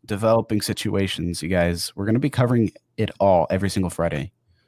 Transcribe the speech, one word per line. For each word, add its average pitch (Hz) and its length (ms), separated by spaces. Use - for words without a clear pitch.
developing 110 560
situations, 95 800
you 82 80
guys. 87 440
We're 98 120
gonna 110 120
be 139 120
covering 120 420
it 107 140
all 92 300
every 95 180
single 92 220
Friday. 80 420